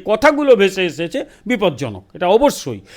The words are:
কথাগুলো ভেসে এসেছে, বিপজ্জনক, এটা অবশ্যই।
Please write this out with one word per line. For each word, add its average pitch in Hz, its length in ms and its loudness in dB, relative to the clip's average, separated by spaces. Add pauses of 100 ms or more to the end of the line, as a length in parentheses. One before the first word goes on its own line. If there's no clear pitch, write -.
কথাগুলো 277 500 4
ভেসে 190 300 2
এসেছে, 170 400 -6 (200)
বিপজ্জনক, 143 580 -4 (100)
এটা 175 140 -4
অবশ্যই। 196 520 0 (160)